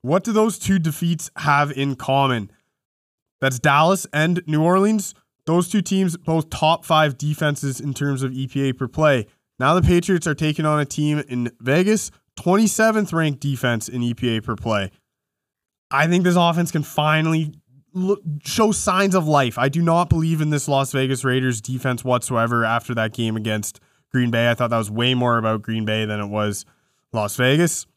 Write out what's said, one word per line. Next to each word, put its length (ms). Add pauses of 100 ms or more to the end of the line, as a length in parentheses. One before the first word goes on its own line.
What 220
do 80
those 260
two 220
defeats 560
have 360
in 240
common? 560 (880)
That's 200
Dallas 520
and 360
New 160
Orleans. 500 (320)
Those 240
two 140
teams, 340
both 320
top 340
five 360
defenses 600
in 140
terms 300
of 100
E 140
P 220
A 40
per 140
play. 400 (320)
Now 160
the 80
Patriots 420
are 80
taking 320
on 140
a 60
team 340 (100)
in 300
Vegas, 500 (260)
twenty-seventh 800
ranked 280
defense 480
in 120
E 140
P 220
A 40
per 140
play. 340 (1000)
I 160
think 160
this 120
offense 360
can 100
finally 720 (400)
look, 280 (220)
show 280
signs 420
of 140
life. 320
I 100
do 140
not 260
believe 320
in 80
this 180
Las 260
Vegas 300
Raiders 380
defense 420
whatsoever 640
after 300
that 180
game 220
against 440 (320)
Green 200
Bay. 180
I 60
thought 160
that 80
was 100
way 240
more 240
about 240
Green 240
Bay 200
than 140
it 80
was 380 (480)
Las 220
Vegas. 500 (100)